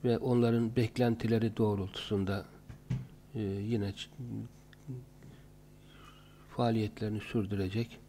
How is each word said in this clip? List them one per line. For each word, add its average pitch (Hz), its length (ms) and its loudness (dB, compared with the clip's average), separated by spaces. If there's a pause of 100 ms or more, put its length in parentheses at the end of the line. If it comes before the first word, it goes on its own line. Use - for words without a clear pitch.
ve 120 140 4
onların 120 580 4
beklentileri 113 800 2
doğrultusunda, 98 880 0 (920)
e, 113 60 -4
yine 101 480 -2
ç-, - 200 -8 (2500)
faaliyetlerini 107 720 0
sürdürecek. 101 800 -2 (100)